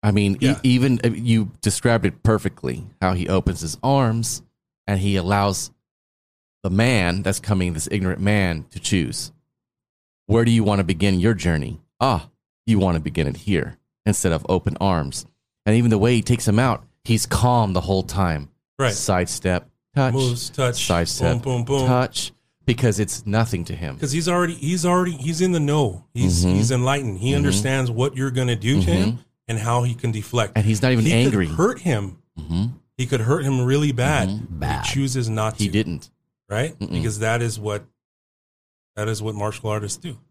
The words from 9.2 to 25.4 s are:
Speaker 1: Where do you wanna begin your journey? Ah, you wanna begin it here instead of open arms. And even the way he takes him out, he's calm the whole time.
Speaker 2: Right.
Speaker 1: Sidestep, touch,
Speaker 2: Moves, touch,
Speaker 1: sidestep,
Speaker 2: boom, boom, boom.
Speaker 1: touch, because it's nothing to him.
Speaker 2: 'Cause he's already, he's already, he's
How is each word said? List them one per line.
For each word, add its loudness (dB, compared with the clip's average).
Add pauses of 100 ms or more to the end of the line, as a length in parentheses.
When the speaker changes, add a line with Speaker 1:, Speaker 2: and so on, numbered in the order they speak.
Speaker 1:
Where 4
do 4
you 4
wanna 2
begin 2
your 4
journey? -2 (200)
Ah, 0 (360)
you 4
wanna 2
begin -2
it -6
here -4 (280)
instead 0
of -2
open 0
arms. -2 (400)
And 4
even 4
the 4
way 4
he 2
takes 0
him 4
out, 0 (180)
he's 0
calm 2
the 0
whole 0
time. -2 (300)
Speaker 2:
Right. 0
Speaker 1:
Sidestep, -2 (260)
touch, 2
Speaker 2:
Moves, -2
touch, -2
Speaker 1:
sidestep, 0
Speaker 2:
boom, -2
boom, 0
boom. 2
Speaker 1:
touch, 0 (340)
because 2
it's -4
nothing 0
to -8
him. -8
Speaker 2:
'Cause -4
he's -2
already, 0
he's -2
already, 2
he's -4